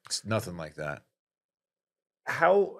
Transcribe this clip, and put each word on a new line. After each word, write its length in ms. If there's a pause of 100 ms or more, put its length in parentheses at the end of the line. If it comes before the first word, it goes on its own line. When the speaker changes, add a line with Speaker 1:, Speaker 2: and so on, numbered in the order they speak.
Speaker 1:
it's 180
nothing 320
like 200
that. 260 (1200)
Speaker 2:
How, 540